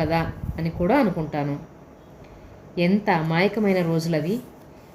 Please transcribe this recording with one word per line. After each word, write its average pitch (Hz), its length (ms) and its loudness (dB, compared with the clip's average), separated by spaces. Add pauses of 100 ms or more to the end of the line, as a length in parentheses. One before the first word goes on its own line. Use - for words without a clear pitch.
కదా 165 320 0 (260)
అని 165 120 -2
కూడా 180 280 2
అనుకుంటాను. 147 600 -2 (1200)
ఎంత 196 320 2
అమాయకమైన 185 760 2
రోజులవి, 165 540 0 (540)